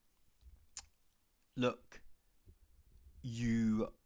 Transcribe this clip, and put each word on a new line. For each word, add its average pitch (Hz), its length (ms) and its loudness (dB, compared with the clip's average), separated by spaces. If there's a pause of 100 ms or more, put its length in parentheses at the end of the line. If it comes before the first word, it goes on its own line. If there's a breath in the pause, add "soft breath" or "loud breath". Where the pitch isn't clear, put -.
(1500)
Look, - 460 -2 (1200)
you 113 720 0 (140)